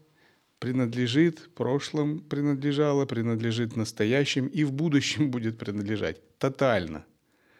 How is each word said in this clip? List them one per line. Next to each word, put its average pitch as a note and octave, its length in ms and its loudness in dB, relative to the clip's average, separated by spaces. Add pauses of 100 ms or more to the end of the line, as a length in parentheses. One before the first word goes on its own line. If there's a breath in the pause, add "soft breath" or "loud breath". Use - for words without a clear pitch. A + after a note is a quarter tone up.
(600 soft breath)
принадлежит, B2+ 800 2
в - 100 -20
прошлом D3 680 -2
принадлежала, C#3+ 840 0
принадлежит A#2 680 -2
в - 40 -6
настоящем B2+ 720 0
и D3+ 180 0
в C#3 80 0
будущем C#3+ 580 2
<laughs> - 20 -4
будет A2+ 260 -2
принадлежать. G2+ 640 -4 (180)
Тотально. G#2 640 0 (560 soft breath)